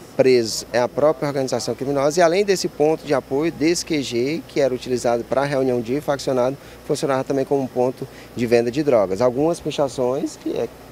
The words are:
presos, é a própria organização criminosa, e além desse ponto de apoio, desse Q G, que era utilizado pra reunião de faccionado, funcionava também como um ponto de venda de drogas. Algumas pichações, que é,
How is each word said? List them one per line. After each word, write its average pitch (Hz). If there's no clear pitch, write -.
presos, 123
é 110
a 123
própria 151
organização 131
criminosa, 139
e -
além 175
desse 185
ponto 151
de 147
apoio, 139
desse 156
Q 151
G, 120
que -
era 131
utilizado 120
pra 127
reunião 131
de 120
faccionado, 135
funcionava 139
também 135
como 139
um 131
ponto 127
de 120
venda 117
de 135
drogas. 104
Algumas 135
pichações, 139
que -
é, 117